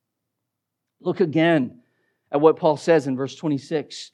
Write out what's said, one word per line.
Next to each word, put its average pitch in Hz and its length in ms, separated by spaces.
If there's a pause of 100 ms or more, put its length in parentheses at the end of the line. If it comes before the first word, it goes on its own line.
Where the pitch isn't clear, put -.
(1000)
Look 175 220
again 160 580 (500)
at 143 120
what 156 160
Paul 156 180
says 151 320
in 131 80
verse 131 220
twenty-six, 151 760